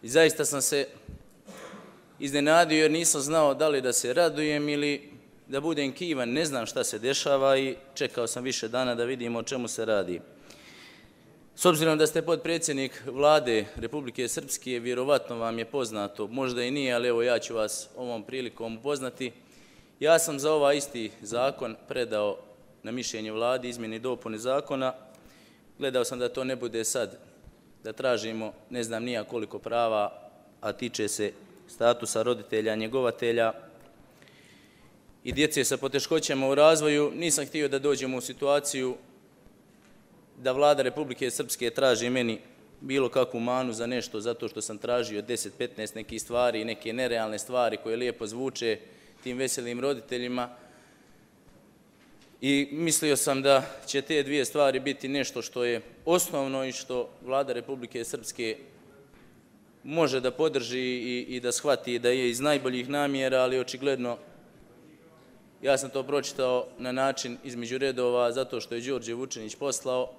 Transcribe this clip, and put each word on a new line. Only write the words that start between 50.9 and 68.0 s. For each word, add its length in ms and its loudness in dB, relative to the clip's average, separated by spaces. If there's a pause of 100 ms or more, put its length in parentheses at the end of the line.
I 320 2
mislio 440 2
sam 260 0
da 220 6 (220)
će 160 0
te 200 0
dvije 220 0
stvari 360 2
biti 280 -4
nešto 340 -2
što 220 -4
je 160 0 (240)
osnovno 600 0
i 80 -6
što 360 -6 (160)
Vlada 280 0
Republike 520 -6
Srpske 520 -6 (1300)
može 360 2
da 100 0
podrži 500 0
i, 480 -4
i 120 -6
da 120 -2
shvati 460 0
da 120 2
je 200 2
iz 100 -4
najboljih 480 0
namjera, 520 0
ali 180 2
očigledno 600 -2 (1400)
ja 160 4
sam 120 -6
to 120 -2
pročitao 640 -2 (120)
na 140 -6
način 520 -2
između 340 -8
redova, 540 2